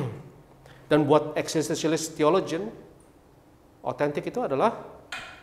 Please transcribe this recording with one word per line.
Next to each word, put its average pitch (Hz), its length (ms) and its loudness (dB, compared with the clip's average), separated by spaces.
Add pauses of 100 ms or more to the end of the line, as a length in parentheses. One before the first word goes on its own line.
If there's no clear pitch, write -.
(300)
<clears throat> - 580 -20
Dan 151 160 6
buat 147 320 4
eksistensialis 156 800 -2
theologian, 170 560 2 (1120)
otentik 147 400 -2
itu 180 160 -6
adalah 196 320 2 (720)